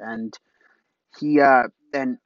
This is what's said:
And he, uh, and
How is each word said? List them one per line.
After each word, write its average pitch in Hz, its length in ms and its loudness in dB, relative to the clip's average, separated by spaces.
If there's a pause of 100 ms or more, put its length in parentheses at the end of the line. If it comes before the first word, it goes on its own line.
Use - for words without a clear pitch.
And 113 320 -12 (880)
he, 147 220 2
uh, 131 220 4 (280)
and 131 340 -6